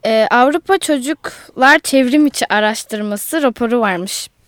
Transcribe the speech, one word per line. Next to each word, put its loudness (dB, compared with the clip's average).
Ee, 2
Avrupa 2
Çocuklar 0
Çevrim 2
İçi -4
Araştırması -4
raporu -2
varmış. -4